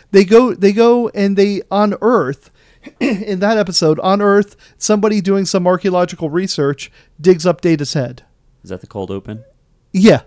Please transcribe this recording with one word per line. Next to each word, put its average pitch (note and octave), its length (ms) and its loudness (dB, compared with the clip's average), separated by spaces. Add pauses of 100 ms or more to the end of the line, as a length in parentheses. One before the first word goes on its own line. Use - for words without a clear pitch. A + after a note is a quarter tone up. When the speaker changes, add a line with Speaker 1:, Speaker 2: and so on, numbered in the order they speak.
(120)
Speaker 1:
They G3 140 6
go, A3+ 280 4
they G3+ 200 0
go A#3 420 2
and G3 220 -2
they, G3+ 240 0 (100)
on G3+ 300 0
Earth, G3 500 -2 (240)
<clears throat> - 240 -20
in G3+ 400 -4
that G#3+ 180 0
episode, E3 440 0
on G3 200 2
Earth, G3+ 340 0 (220)
somebody G#3+ 440 0
doing G3 240 -2
some F3+ 200 -2
archaeological F3+ 640 -2
research D3 640 -4 (280)
digs E3+ 260 2
up F3 160 -2
Data's D#3 320 -2
head. B2+ 300 -6 (400)
Speaker 2:
Is F2+ 60 -20
that F#2 120 -12
the - 60 -20
cold F#2+ 240 -10
open? G#2+ 320 -12 (500)
Speaker 1:
Yeah. F#3 340 4